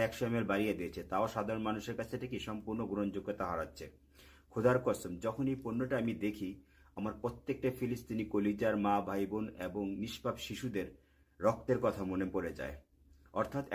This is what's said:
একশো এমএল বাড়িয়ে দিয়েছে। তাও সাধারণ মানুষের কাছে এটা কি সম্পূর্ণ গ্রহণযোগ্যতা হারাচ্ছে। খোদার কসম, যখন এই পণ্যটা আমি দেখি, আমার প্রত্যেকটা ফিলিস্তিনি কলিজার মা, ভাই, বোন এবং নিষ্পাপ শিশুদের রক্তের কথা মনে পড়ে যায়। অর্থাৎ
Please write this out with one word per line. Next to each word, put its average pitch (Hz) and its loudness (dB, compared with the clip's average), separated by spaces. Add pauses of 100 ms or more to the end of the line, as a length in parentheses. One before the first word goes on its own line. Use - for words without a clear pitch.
একশো - -4
এমএল 113 2
বাড়িয়ে 101 4
দিয়েছে। 87 -6 (100)
তাও 101 2
সাধারণ 110 -2
মানুষের 110 -2
কাছে 117 -6
এটা 123 -6
কি 113 -4 (100)
সম্পূর্ণ 110 -4 (100)
গ্রহণযোগ্যতা 101 0
হারাচ্ছে। 80 -4 (680)
খোদার 123 6
কসম, 98 0 (140)
যখন 113 0
এই 131 -2
পণ্যটা 127 0
আমি 113 0 (100)
দেখি, 104 -2 (480)
আমার 107 -4
প্রত্যেকটা 131 -2 (100)
ফিলিস্তিনি 113 -2
কলিজার 104 4 (100)
মা, 101 6 (140)
ভাই, 98 2
বোন 107 0 (220)
এবং 98 -2 (180)
নিষ্পাপ - -4 (100)
শিশুদের 101 -2 (540)
রক্তের 117 4
কথা 98 2 (100)
মনে 92 2
পড়ে 87 0
যায়। 67 -6 (640)
অর্থাৎ 139 0 (100)